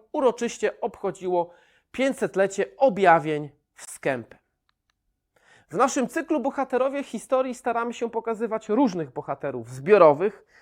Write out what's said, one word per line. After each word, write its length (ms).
uroczyście 680
obchodziło 720
pięćsetlecie 760
objawień 760
w 160
Skępie. 480
W 60
naszym 320
cyklu 320
Bohaterowie 600
Historii 520
staramy 400
się 160
pokazywać 580
różnych 420
bohaterów 600
zbiorowych, 760